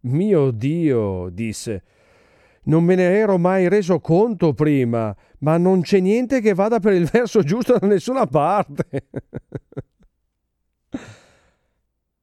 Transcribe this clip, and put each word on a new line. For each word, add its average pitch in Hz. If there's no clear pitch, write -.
"Mio 147
Dio", 113
disse, 104
"non 165
me 180
ne 180
ero 208
mai 180
reso 180
conto 175
prima, 120
ma 156
non 180
c'è 196
niente 233
che 208
vada 208
per 202
il 175
<laughs> 143
verso 220
giusto 214
da 190
nessuna 220
parte." 143
<laughs> -